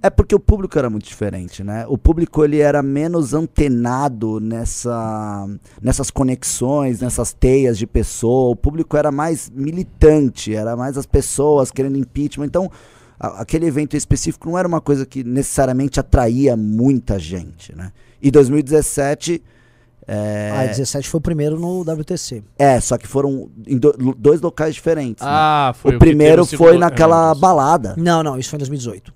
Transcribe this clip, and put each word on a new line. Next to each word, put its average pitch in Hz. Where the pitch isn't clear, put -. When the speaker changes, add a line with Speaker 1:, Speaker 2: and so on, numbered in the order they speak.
Speaker 1:
É 196
porque -
o 196
público 190
era 123
muito 104
diferente, 95
né? 107
O 135
público, 160
ele 147
era 143
menos 143
antenado 123
nessa, 110
nessas 127
conexões, 131
nessas 123
teias 127
de 113
pessoa. 123
O 113
público 151
era 147
mais 151
militante, 151
era 110
mais 127
as 139
pessoas 143
querendo 139
impeachment. 143
Então, 175
a-, 95
aquele 160
evento 147
específico -
não 175
era 180
uma 165
coisa 135
que 135
necessariamente 131
atraía 123
muita 110
gente, 82
né? 92
E 139
dois 135
mil 143
e 151
dezessete, 147
é 104
Speaker 2:
Ah, 107
dezessete 131
foi 165
o 143
primeiro 156
no 180
W 156
T 180
C. 113
Speaker 1:
É, 139
só 120
que -
foram 139
em 135
do-, 147
dois 143
locais 160
diferentes, 143
né? 143
Speaker 3:
Ah, 151
foi 135
Speaker 1:
O 123
Speaker 3:
o -
que -
teve 165
Speaker 1:
primeiro 151
Speaker 3:
o -
segundo 151
Speaker 1:
foi 165
Speaker 3:
lo-, 170
Speaker 1:
naquela 165
Speaker 3:
eu -
lembro 160
disso. 139
Speaker 1:
balada. 160
Speaker 2:
Não, 165
não, 143
isso 127
foi 151
em -
dois 135
mil 147
e -
dezoito. 110